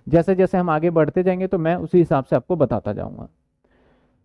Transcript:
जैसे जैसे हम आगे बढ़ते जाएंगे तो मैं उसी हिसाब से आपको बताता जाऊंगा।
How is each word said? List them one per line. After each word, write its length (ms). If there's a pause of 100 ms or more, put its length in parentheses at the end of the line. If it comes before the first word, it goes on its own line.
जैसे 260
जैसे 240
हम 120
आगे 200
बढ़ते 320
जाएंगे 240
तो 120
मैं 180
उसी 220
हिसाब 260
से 120
आपको 200
बताता 360
जाऊंगा। 360 (960)